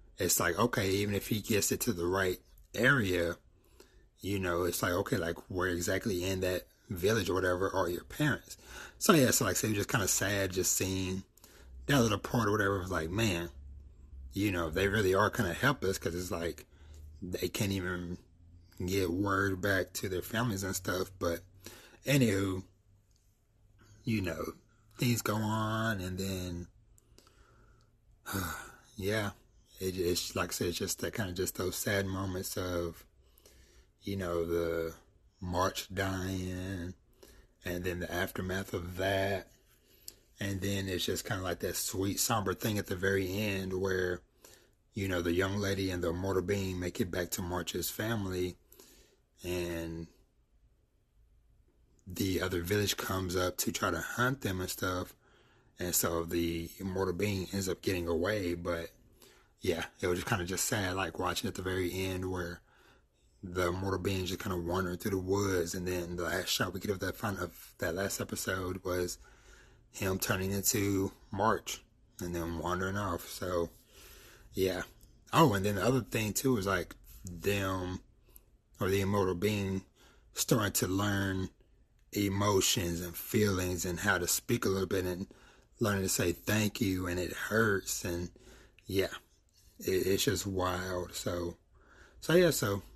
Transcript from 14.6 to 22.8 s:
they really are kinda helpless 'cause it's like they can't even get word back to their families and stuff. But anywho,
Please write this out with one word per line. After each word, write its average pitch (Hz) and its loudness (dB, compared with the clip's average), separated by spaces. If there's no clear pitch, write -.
they 92 2
really 98 4
are 98 6
kinda 92 0
helpless 110 0
'cause 85 -4
it's 90 -6
like 85 -4
they 90 -4
can't 101 0
even 90 -2
get 92 2
word 98 0
back 95 2
to - -4
their 90 -2
families 110 -2
and 92 -2
stuff. 92 -2
But 85 0
anywho, 98 4